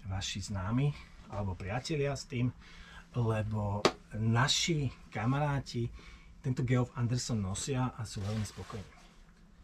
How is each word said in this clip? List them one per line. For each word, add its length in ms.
vaši 320
známi 540
alebo 240
priatelia 640
s 80
tým, 240
lebo 680
naši 760
kamaráti 800
tento 180
Geoff 320
Anderson 460
nosia 560
a 80
sú 160
veľmi 260
spokojní. 460